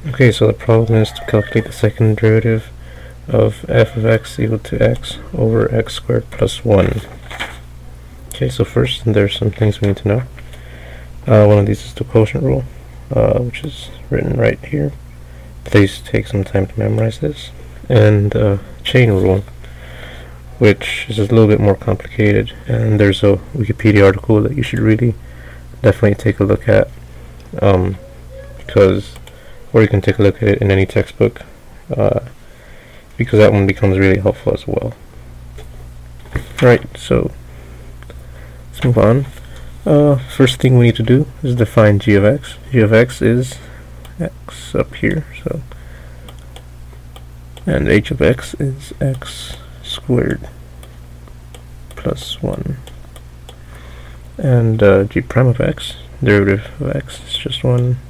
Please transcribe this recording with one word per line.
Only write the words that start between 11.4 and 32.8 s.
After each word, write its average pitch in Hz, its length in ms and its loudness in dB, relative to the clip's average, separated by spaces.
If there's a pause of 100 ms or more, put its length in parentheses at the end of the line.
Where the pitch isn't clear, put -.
one 104 140 6
of 101 60 2
these 107 200 -4
is - 80 -14
the - 100 -8
quotient 117 400 0
rule, 131 220 0 (460)
uh, - 280 2
which 123 240 -6
is - 260 -12 (200)
written 127 280 -2
right 117 280 0
here. 143 260 -4 (720)
Please - 380 2
take 110 260 -4
some 98 160 -2
time 98 240 -2
to - 100 -10
memorize 110 420 -2
this. - 320 -6 (360)
And, 107 480 4
uh, 101 220 2 (260)
chain 123 280 4
rule, 95 320 2 (1160)
which - 500 0
is 110 100 -4
a 104 40 2
little 110 240 6
bit 107 120 4
more 101 160 4
complicated, 104 760 0 (140)
and 113 320 0
there's 101 240 2
a 101 160 4 (160)
Wikipedia 104 500 4
article 101 360 4
that 120 140 -2
you 127 80 -2
should 117 160 -4
really 110 360 2 (680)
definitely 101 340 2
take - 240 -2
a 104 40 2
look 101 260 0
at, 104 200 4 (720)
um, 95 360 2 (600)
because, 98 580 2 (580)
or 113 80 6
you 107 60 6
can 101 140 2
take - 180 0
a 104 40 4
look 98 180 2
at 107 60 0
it 101 140 2
in 101 100 2
any 95 140 4
textbook, - 560 -2 (540)
uh, - 260 0 (960)